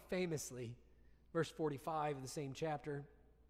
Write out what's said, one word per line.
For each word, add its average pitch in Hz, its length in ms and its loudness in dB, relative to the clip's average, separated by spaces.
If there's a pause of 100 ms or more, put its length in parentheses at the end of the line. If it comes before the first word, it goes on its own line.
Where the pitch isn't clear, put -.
famously, 135 680 0 (600)
verse 165 160 4
forty-five 151 680 2
of 131 60 -6
the 127 60 -4
same 139 260 -2
chapter, 147 500 0 (460)